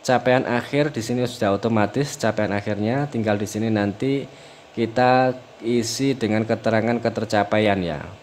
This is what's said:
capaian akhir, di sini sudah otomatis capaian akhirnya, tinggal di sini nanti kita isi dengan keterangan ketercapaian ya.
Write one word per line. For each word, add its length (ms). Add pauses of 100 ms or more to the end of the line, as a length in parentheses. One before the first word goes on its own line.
capaian 460
akhir, 420
di 140
sini 240
sudah 260
otomatis 600
capaian 340
akhirnya, 640
tinggal 260
di 80
sini 220
nanti 560 (480)
kita 640 (260)
isi 540
dengan 320
keterangan 500
ketercapaian 840
ya. 200 (200)